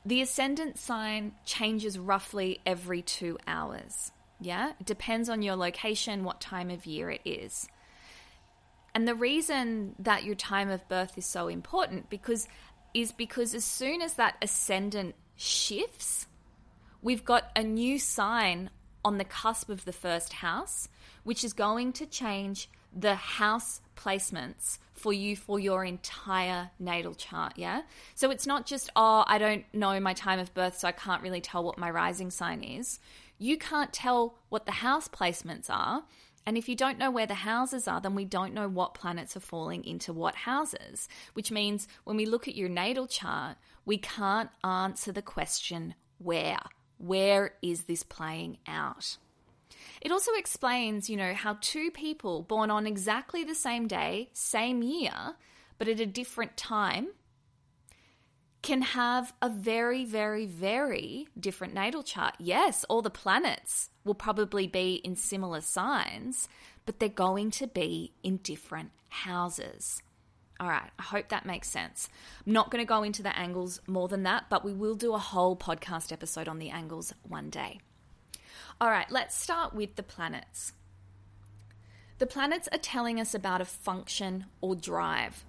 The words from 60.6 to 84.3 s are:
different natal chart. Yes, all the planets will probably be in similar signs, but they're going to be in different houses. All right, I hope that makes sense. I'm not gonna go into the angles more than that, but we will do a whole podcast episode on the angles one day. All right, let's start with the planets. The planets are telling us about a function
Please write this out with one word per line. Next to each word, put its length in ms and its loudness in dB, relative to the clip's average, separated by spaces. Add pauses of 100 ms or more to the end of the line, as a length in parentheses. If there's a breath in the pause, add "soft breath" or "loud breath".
different 360 -4
natal 300 0
chart. 360 -2
Yes, 460 2
all 160 2
the 80 2
planets 800 0 (160)
will 100 2
probably 520 0
be 280 2
in 200 -4
similar 440 -2
signs, 880 -2 (380 loud breath)
but 140 -6
they're 100 4
going 420 2
to 160 -4
be 460 -2 (100)
in 140 2
different 540 -8 (180)
houses. 920 -4 (580)
All 100 -2
right, 300 0
I 40 -6
hope 260 -4
that 160 -2
makes 240 -6
sense. 400 -6 (360 loud breath)
I'm 80 4
not 180 6
gonna 140 0
go 180 4
into 200 -2
the 140 0
angles 500 -4
more 200 2
than 160 0
that, 260 2
but 140 4
we 100 -4
will 220 0
do 180 2
a 60 2
whole 380 4
podcast 540 -4
episode 360 -4
on 120 -6
the 100 -8
angles 440 -8 (100)
one 260 -8
day. 300 -6 (1000 loud breath)
All 80 8
right, 220 4
let's 240 0
start 380 0
with 220 -2
the 80 -8
planets. 720 -8 (1400 loud breath)
The 100 2
planets 440 0
are 80 0
telling 400 -2
us 140 0
about 280 0
a 40 0
function 800 -4 (160)